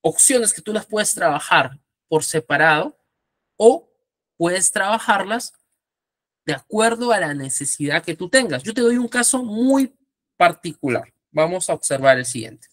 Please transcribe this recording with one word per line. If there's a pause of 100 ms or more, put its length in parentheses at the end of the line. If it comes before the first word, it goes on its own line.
opciones
que
tú
las
puedes
trabajar (280)
por
separado (600)
o (460)
puedes
trabajarlas (880)
de
acuerdo
a
la
necesidad
que
tú
tengas.
Yo
te
doy
un
caso
muy (440)
particular. (200)
Vamos
a
observar
el
siguiente.